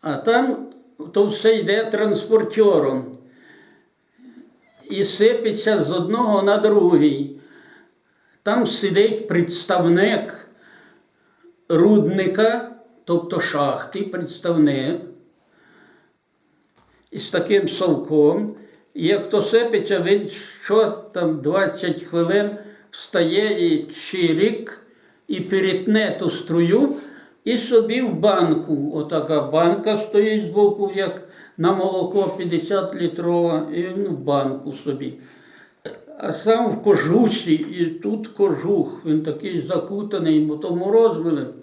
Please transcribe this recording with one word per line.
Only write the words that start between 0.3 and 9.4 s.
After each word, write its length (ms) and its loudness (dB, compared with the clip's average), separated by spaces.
то 140 4
все 300 2
йде 280 0
транспортером. 1300 2
І 140 0
сипеться 800 2
з 60 -4
одного 520 0
на 140 4
другий. 840 4
Там 240 0
сидить 600 0
представник 1200 0